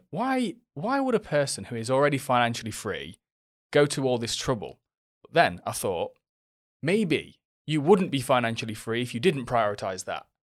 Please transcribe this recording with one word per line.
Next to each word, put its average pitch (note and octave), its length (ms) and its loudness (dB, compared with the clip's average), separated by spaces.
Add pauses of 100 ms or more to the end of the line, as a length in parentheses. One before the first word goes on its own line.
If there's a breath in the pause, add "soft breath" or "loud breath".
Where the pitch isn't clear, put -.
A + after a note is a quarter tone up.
(120)
why, B3 440 -2 (200)
why A#3 240 -2
would C4 160 0
a F#3+ 40 2
person C#3 460 -2
who B2 100 -8
is A2+ 160 -6
already C#3 280 4
financially A#2+ 520 0
free E2 460 -8 (560)
go D3 140 6
to C#3 200 -2
all B2+ 120 2
this A2+ 160 -4
trouble? F#2+ 440 -4 (440)
But - 100 -20
then A#2 320 4
I A2 60 -2
thought, G2 400 -2 (720)
maybe D3+ 560 0 (280)
you D3+ 140 0
wouldn't F#3 300 6
be C3+ 100 0
financially A2+ 520 0
free A2+ 280 -4
if B2 120 -6
you A#2 60 -4
didn't C#3 260 0
prioritize G#2 600 -2
that. E2+ 200 -8 (240)